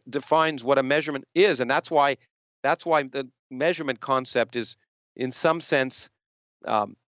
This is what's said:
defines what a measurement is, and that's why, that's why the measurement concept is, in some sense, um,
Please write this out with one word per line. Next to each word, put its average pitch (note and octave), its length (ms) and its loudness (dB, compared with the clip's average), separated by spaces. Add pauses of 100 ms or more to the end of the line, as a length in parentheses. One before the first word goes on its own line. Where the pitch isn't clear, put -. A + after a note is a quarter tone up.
defines D3+ 540 0
what C3+ 140 4
a C3+ 60 2
measurement C#3+ 420 -2 (100)
is, F3 240 4
and B2 100 -2
that's C#3+ 220 -2
why, C#3+ 260 2 (460)
that's D3+ 220 0
why D#3 180 2
the C3+ 260 -8 (220)
measurement D3 500 -2
concept B2+ 540 -2
is, A#2 200 -6 (400)
in B2+ 160 -6
some D#3+ 300 0
sense, C3 480 -2 (560)
um, G#2 300 -2 (220)